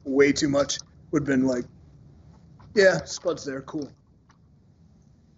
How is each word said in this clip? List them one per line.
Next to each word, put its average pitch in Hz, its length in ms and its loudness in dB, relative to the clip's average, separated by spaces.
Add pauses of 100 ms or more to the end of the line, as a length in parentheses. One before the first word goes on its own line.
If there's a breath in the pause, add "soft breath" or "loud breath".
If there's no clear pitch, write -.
way 139 260 4
too 143 180 -2
much, 139 300 -2 (320)
would 147 120 0
have 135 40 -8
been 131 220 2
like, 127 160 -2 (1120)
"Yeah, 185 300 4
Spud's - 380 -8
there, 135 180 -10
cool." 147 280 -10 (1500)